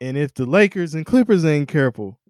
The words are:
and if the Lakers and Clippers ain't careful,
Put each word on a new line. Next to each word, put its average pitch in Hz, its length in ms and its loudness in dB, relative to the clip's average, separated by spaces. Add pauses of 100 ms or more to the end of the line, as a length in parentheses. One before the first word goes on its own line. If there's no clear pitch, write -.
and 131 160 -8
if 143 180 -4
the 127 120 -4
Lakers 175 480 0
and 160 100 -6
Clippers 220 400 2
ain't 147 220 0
careful, 123 640 -2